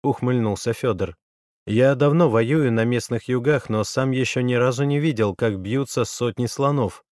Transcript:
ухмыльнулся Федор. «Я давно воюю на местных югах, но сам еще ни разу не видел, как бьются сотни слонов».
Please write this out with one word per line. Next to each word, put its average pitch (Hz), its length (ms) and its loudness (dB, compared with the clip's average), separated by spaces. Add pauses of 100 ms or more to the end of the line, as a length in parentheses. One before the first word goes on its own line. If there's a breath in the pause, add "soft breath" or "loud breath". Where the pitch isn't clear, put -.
ухмыльнулся 120 680 0
Федор. 98 420 -4 (500)
«Я 127 300 4
давно 147 340 4
воюю 120 420 2
на 113 120 2
местных 120 460 -2
югах, 127 400 0
но 107 160 0
сам 131 260 -2
еще 127 300 -2
ни 123 140 0
разу 127 280 2
не 143 160 0
видел, 110 360 0
как 110 220 -2
бьются 120 460 -4
сотни 120 440 -4
слонов». 139 680 -2